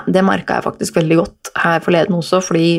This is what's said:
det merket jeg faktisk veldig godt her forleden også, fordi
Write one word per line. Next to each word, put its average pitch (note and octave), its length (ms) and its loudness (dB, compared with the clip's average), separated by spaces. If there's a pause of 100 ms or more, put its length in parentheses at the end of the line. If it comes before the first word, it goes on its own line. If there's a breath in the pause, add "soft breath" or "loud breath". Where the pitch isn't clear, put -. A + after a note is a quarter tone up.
(160)
det F#3 80 4
merket F#3+ 320 0
jeg - 140 -4
faktisk - 320 -4
veldig E3 180 2
godt - 400 -6
her E3 240 0
forleden F3 320 0
også, F3 300 0
fordi E3+ 320 2